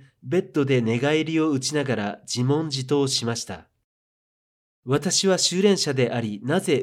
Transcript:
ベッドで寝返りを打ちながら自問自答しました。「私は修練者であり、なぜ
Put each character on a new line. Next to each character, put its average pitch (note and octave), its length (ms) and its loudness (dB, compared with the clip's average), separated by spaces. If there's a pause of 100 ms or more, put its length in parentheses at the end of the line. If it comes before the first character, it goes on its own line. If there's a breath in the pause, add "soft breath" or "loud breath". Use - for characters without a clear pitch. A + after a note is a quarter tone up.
(220 soft breath)
ベ C#3 200 -2
ッ F#3 100 -6
ド C#3+ 140 2
で B2+ 180 2
寝 A2+ 160 0
返 D3+ 240 2
り D#3+ 160 0
を D#3 100 2
打 C3+ 100 0
ち C3 140 -4
な D3 100 0
が C3 120 -2
ら G#2 240 -4 (120)
自 B2 120 -2
問 D3 240 0
自 C3+ 180 -6
答 C#3 220 2
し C3 180 -2
ま A#2 100 -2
し - 80 -8
た。 - 260 -14 (1160)
「私 D3 420 0
は F3+ 120 4
修 F3+ 240 0
練 G3+ 140 6
者 D3 180 -2
で B2+ 160 2
あ A#2+ 100 -2
り、 G#2 220 -4
な D3 160 0
ぜ E3 240 2